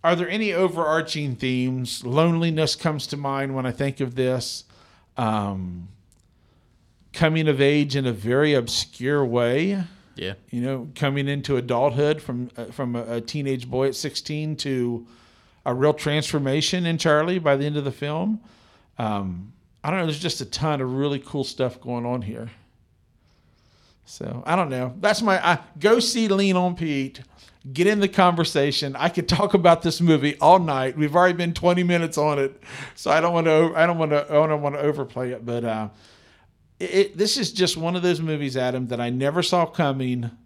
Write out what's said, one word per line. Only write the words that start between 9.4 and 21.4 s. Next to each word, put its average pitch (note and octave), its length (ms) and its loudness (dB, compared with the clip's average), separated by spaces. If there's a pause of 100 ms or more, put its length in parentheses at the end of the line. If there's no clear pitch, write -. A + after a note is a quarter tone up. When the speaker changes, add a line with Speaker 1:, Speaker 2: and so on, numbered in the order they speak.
Speaker 2:
Yeah. F#2+ 180 -6 (160)
Speaker 1:
You A#2+ 100 -6
know, C3 340 -6
coming C#3 340 -2
into C#3+ 280 -2
adulthood C3 640 0
from, B2 360 -8
uh, A#2 100 -12
from A#2+ 300 -6
a, A#2 200 -6
a A#2 40 -4
teenage C3 500 -6
boy C3 180 0
at B2+ 60 -4
sixteen D#3 640 -6
to A#2+ 500 -4 (580)
a B2+ 100 -2
real D3 200 4
transformation D3+ 920 0
in E3 120 0
Charlie E3 400 2
by D3+ 180 2
the C#3+ 100 -2
end D3 100 -2
of D3 80 -2
the C3+ 80 -4
film. E3+ 480 -4 (580)
Um, G2+ 540 -4 (300)
I D3 80 -4
don't F#3 100 -2
know. E3 60 0
There's D3+ 120 -4
just E3 220 -6
a B2+ 60 -8
ton D3 340 -2
of B2+ 120 -4
really C#3+ 260 -2
cool C#3 260 -6